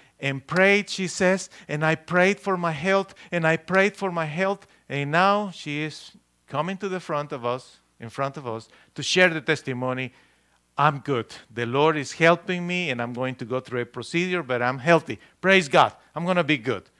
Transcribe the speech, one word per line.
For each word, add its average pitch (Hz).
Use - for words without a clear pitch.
and 135
prayed," 196
she 190
says, 185
"and 151
I 156
prayed 180
for 190
my 170
health, 190
and 170
I 160
prayed 190
for 196
my 170
health," 190
and 143
now 196
she 151
is -
coming 170
to 196
the 185
front 147
of 127
us, 127
in 113
front 139
of 139
us, 113
to 147
share 180
the 160
testimony. 127
"I'm 147
good. 123
The 117
Lord 147
is 135
helping 175
me, 180
and 123
I'm 120
going 127
to 127
go 123
through 127
a 117
procedure, 175
but 123
I'm 127
healthy. 139
Praise 185
God. 139
I'm 165
gonna 180
be 147
good." 110